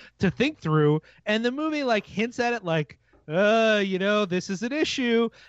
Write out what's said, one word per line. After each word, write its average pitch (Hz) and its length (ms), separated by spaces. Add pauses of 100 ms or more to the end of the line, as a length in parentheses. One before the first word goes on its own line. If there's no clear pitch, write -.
(200)
to 190 100
think 294 300
through. 156 420 (240)
And 220 200
the 240 60
movie, 294 340
like, 220 200
hints 226 360
at 240 120
it, 214 120
like, 160 340 (280)
"Uh, 208 560
you 190 140
know, 208 260
this 180 280
is 190 100
an 240 100
issue." 240 560 (220)